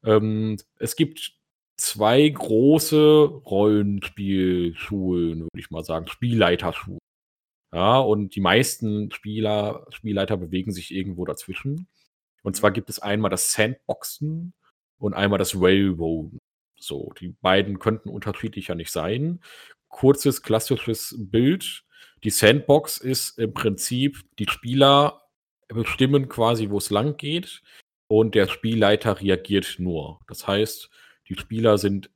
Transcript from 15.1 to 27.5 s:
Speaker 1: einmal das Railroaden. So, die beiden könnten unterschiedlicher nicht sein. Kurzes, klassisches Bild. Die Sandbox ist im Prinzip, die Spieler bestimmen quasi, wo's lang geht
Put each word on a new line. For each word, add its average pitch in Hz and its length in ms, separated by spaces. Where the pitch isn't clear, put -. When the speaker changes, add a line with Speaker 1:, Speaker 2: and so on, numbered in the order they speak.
Speaker 1:
einmal 101 240
das 95 220
Railroaden. 90 760
So, - 420
die 90 80
beiden 95 380
könnten 110 300
unterschiedlicher 104 680
nicht 85 180
sein. 123 480
Kurzes, 139 540
klassisches - 760
Bild. 120 680
Die 107 60
Sandbox 143 680
ist - 400
im 113 160
Prinzip, 123 680
die 104 100
Spieler 139 720
bestimmen 131 600
quasi, 113 420
wo's 101 200
lang 127 260
geht 160 460